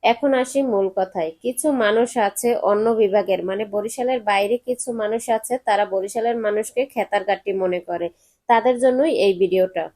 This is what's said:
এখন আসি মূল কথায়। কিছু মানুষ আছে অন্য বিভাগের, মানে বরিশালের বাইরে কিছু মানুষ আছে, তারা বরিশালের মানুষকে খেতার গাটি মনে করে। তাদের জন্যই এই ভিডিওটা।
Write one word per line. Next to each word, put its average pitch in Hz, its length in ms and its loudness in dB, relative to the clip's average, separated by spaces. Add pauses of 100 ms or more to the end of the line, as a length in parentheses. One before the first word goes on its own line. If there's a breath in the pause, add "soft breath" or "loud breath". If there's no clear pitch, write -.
এখন 240 320 2
আসি 262 280 0
মূল 202 240 2 (100)
কথায়। 185 340 -2 (100)
কিছু 254 340 -4
মানুষ 226 440 2
আছে 220 300 0 (140)
অন্য 208 240 2 (100)
বিভাগের, 196 460 2
মানে 190 240 -4
বরিশালের 226 560 -4
বাইরে 202 360 0
কিছু 247 340 -6
মানুষ 226 360 -4
আছে, 226 260 -2 (100)
তারা 208 260 2
বরিশালের 220 480 -2
মানুষকে 220 480 -2
খেতার 202 380 -2
গাটি 196 280 -2
মনে 185 300 -2
করে। 170 240 -6 (420 soft breath)
তাদের 233 300 4
জন্যই 254 400 2
এই 196 200 4
ভিডিওটা। 185 580 0